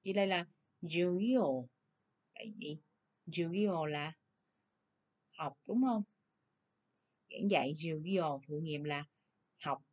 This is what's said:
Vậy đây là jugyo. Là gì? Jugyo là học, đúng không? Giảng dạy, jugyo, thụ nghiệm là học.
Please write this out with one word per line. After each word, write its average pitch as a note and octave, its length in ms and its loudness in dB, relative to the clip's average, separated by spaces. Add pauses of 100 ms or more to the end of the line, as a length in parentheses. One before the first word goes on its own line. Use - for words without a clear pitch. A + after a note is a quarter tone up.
Vậy F#3+ 80 -2
đây G3 140 4
là F3 200 0 (360)
jugyo. F3+ 840 2 (680)
Là A2+ 100 -12 (120)
gì? D3+ 220 -8 (480)
Jugyo E3+ 580 0
là D3+ 280 -2 (1200)
học, D3+ 300 -6
đúng B3 160 2
không? A#3 200 4 (1300)
Giảng - 200 -2
dạy, C#3+ 220 2
jugyo, D#3 720 0
thụ D3+ 140 -4
nghiệm D3 240 -4
là D3 200 -2 (540)
học. C#3+ 240 -4 (100)